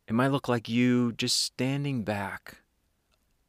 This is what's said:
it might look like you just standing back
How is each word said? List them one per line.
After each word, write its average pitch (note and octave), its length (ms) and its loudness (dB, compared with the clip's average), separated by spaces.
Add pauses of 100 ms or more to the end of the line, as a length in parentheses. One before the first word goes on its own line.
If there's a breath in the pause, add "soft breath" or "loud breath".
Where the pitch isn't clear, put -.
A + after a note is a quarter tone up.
it - 80 -4
might C3 180 4
look C#3 160 -2
like A#2+ 200 0
you B2 440 4
just - 300 -2
standing C3+ 600 -4
back G2 560 -6 (920)